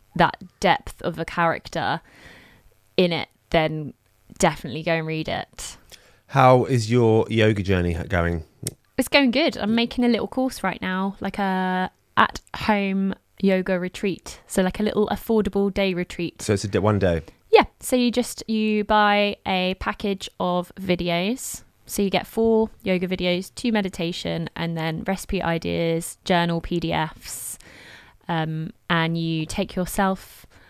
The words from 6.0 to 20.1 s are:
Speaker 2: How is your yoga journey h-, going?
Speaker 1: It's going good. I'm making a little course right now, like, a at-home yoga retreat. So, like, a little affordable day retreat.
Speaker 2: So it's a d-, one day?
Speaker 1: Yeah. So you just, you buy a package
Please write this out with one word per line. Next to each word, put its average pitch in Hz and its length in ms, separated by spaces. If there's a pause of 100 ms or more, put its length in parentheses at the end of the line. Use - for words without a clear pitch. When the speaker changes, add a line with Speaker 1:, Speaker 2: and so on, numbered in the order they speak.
Speaker 2:
How 127 380
is 113 240
your 113 400
yoga 110 320
journey 87 340
h-, 82 140
going? 85 340 (540)
Speaker 1:
It's 262 100
going 277 240
good. 269 260
I'm 214 180
making 240 300
a - 20
little 226 200
course 262 360
right 185 180
now, 190 380
like, 196 180
a 185 540 (260)
at-home 196 960 (260)
yoga 190 400
retreat. - 680
So, - 140
like, 185 180
a 208 40
little 214 260
affordable 202 640
day 196 200
retreat. 175 480
Speaker 2:
So - 120
it's 98 100
a 107 40
d-, 98 120
one 101 200
day? 87 220 (300)
Speaker 1:
Yeah. 427 140 (160)
So - 140
you 247 160
just, - 380
you 214 340
buy 208 600
a 185 340
package 202 500 (100)